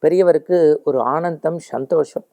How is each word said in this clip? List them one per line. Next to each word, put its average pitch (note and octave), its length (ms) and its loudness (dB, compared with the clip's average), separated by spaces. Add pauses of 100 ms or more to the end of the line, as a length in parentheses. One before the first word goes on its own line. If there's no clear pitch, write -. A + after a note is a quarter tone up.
பெரியவருக்கு E3 800 2
ஒரு C3+ 160 0
ஆனந்தம், D#3+ 580 -4
சந்தோஷம். C#3 760 -4